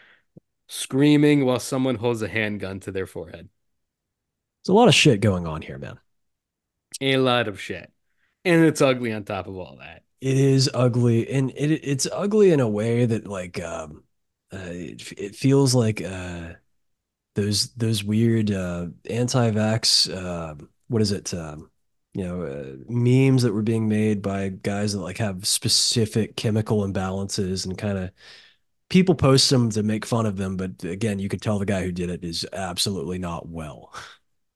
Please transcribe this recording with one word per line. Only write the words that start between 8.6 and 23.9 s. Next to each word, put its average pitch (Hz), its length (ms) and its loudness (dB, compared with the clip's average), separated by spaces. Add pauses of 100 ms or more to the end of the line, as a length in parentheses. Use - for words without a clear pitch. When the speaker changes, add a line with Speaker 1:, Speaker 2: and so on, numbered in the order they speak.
Speaker 1:
it's 156 160 2
ugly 127 320 2
on 107 120 -8
top 98 220 -6
of 95 100 -12
all 76 200 -14
that. 73 260 -20 (180)
Speaker 2:
It 135 160 0
is 135 360 4
ugly. 120 580 2
And 131 200 0
it, 147 200 -2 (120)
it's 139 280 -2
ugly 202 400 4
in 151 80 4
a 123 80 2
way 113 380 2
that, 110 220 -2
like, 92 340 -8
um, 82 420 -10 (500)
uh, 98 40 -10 (140)
it, 85 460 -12
it 101 180 -8
feels 135 400 4
like, 110 260 2
uh, 87 520 -8 (840)
those, 101 400 -2
those 113 280 -2
weird, 110 480 2
uh, 90 360 -4 (220)
anti-vax, 113 1080 0
uh, 85 400 -8 (340)
what 113 120 2
is 101 120 2
it? - 200 -8
Um, 76 380 -12 (420)
you 95 120 -6
know, 90 180 -6
uh, 67 320 -10 (160)
memes 127 520 4
that 117 100 2
were 107 100 0
being 110 260 0
made 107 320 2